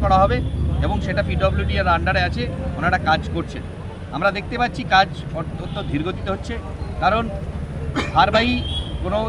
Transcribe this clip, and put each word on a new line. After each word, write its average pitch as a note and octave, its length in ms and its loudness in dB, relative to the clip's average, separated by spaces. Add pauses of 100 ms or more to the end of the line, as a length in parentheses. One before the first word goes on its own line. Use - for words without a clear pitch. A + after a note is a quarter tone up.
করা F#3+ 180 6
হবে A#3 140 4 (480)
এবং G3+ 120 0 (100)
সেটা F#3 220 0
পিডব্লিউডি G3 520 2
এর F#3 160 2
আন্ডারে F#3 320 2
আছে, A3+ 140 -2 (360)
ওনারা F3+ 200 2 (100)
কাজ D#3+ 120 4 (140)
করছেন। E3 280 -4 (540)
আমরা F#3+ 200 2
দেখতে G3+ 220 -6
পাচ্ছি A#3+ 240 -2 (120)
কাজ F#3+ 140 8 (300)
অত-, - 260 -6
অত্যন্ত D3 120 -6 (140)
ধীরগতিতে F3 440 -2
হচ্ছে, G#3+ 200 -6 (460)
কারণ G#3 240 2 (880)
হারবাহী G#3+ 400 4 (480)
কোনো G3 160 0 (100)